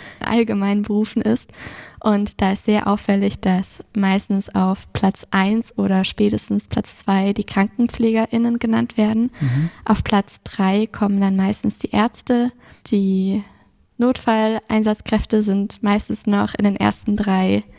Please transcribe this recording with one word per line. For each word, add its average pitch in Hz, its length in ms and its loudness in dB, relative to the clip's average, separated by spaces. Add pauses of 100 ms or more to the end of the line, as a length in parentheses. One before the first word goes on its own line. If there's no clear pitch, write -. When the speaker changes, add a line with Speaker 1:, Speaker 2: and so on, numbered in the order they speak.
(200)
Speaker 1:
allgemeinen 208 640 0
Berufen 214 400 -2
ist. 220 300 -2 (480)
Und 208 400 0
da 196 120 2
ist 202 120 -4
sehr 214 220 2
auffällig, 202 540 0
dass 185 420 -2 (120)
meistens 196 600 0
auf 190 380 0
Platz - 380 -2
eins 202 460 0
oder 190 280 2
spätestens 208 640 -2
Platz - 300 -4
zwei 196 340 0
die 202 120 -4
KrankenpflegerInnen 226 1120 0
genannt 226 380 0
werden. 220 340 2 (100)
Speaker 2:
Mhm. 143 300 0 (140)
Speaker 1:
Auf - 200 2
Platz - 400 0
drei 202 420 0
kommen 202 340 0
dann 196 160 2
meistens 196 420 0
die - 120 -6
Ärzte, 240 600 0 (340)
die 190 560 0 (560)
Notfalleinsatzkräfte 220 1400 0
sind 202 400 -2
meistens 214 440 -2
noch 202 280 0
in 208 100 2
den 202 120 4
ersten 208 400 0
drei 196 480 0 (140)